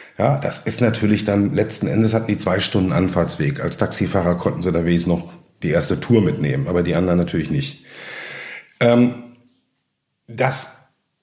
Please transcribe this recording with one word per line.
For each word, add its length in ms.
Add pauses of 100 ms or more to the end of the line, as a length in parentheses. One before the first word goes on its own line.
(200)
Ja, 180
das 220
ist 220
natürlich 420
dann, 320
letzten 320
Endes 260
hatten 140
die 100
zwei 220
Stunden 320
Anfahrtsweg. 720
Als 140
Taxifahrer 580
konnten 260
sie 100
da 140
wenigstens 220
noch 240 (320)
die 60
erste 300
Tour 220
mitnehmen, 460
aber 160
die 100
anderen 240
natürlich 320
nicht. 340 (960)
Ähm, 360 (1120)
das 460 (500)